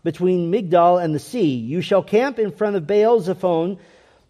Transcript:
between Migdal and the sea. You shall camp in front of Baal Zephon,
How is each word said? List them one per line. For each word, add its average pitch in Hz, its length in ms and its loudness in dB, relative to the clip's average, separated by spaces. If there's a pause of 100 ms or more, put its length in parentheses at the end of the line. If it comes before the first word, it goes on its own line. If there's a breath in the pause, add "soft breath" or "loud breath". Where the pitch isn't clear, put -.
between 175 480 -2
Migdal 180 500 4
and 160 120 -2
the 147 40 -2
sea. 165 360 -2
You 123 260 -4
shall 185 220 0
camp 233 360 -2
in 214 120 -2
front 208 260 -4
of 160 100 -6
Baal 214 340 2
Zephon, 175 580 -2 (520 soft breath)